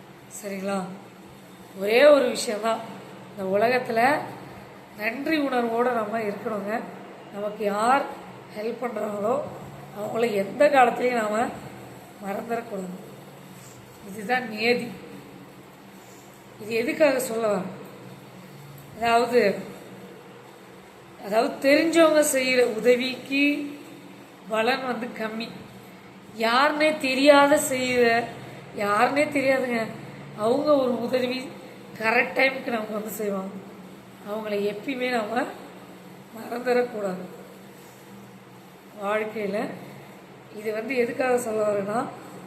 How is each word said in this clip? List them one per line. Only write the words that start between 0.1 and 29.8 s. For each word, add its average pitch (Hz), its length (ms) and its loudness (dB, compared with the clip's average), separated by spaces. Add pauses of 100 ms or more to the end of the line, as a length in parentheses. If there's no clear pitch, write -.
சரிங்களா? 196 380 -4 (1000)
ஒரே 220 240 6
ஒரு 277 240 8
விஷயம்தான், 220 500 -2 (600)
இந்த 190 200 0
உலகத்துல 247 600 4 (800)
நன்றி 269 400 -2
உணர்வோட 247 540 2
நம்ம 220 260 -2
இருக்கணுங்க. 208 600 -4 (520)
நமக்கு 208 320 -6
யார் 220 380 4 (560)
ஹெல்ப் 220 240 -6
பண்றாங்களோ, 214 580 -2 (600)
அவங்கள 220 320 0
எந்த 202 360 2
காலத்துலயும் 247 520 4
நாம 214 260 0 (800)
மறந்துடக்கூடாது. 220 640 -6 (1200)
இதுதான் 226 360 -2
நியதி. 214 400 0 (1700)
இது 214 120 -8
எதுக்காக 262 460 4
சொல்ல 220 340 0
வரேன்? 185 80 -2 (1400)
அதாவது, 233 560 4 (1700)
அதாவது, 262 460 2
தெரிஞ்சவங்க 311 540 6 (100)
செய்யற 254 280 4
உதவிக்கு 262 1080 2 (800)
பலன் 240 380 0
வந்து 233 200 -4 (120)
கம்மி. 220 300 -6 (880)
யாருன்னே 294 600 4
தெரியாத 285 600 8 (100)
செய்யற, 247 540 2 (540)
யாருன்னே 262 540 2
தெரியாதுங்க, 254 520 2 (520)